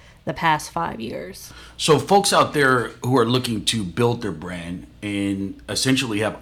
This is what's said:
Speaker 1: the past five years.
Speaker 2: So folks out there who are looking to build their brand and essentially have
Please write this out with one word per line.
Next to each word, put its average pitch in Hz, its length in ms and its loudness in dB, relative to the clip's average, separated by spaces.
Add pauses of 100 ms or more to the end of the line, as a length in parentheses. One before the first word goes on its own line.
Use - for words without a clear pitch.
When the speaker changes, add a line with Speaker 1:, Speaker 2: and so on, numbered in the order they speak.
(260)
Speaker 1:
the 147 80 -4
past 156 380 0
five 160 280 -4
years. - 540 -12 (240)
Speaker 2:
So 151 220 4
folks 196 340 2
out 156 200 4
there 131 360 4 (140)
who 123 120 2
are 120 100 6
looking 120 400 0
to 110 180 -2
build 120 400 0
their 104 80 -4
brand 87 560 -10 (160)
and 98 680 -4
essentially 123 500 0
have 104 220 -2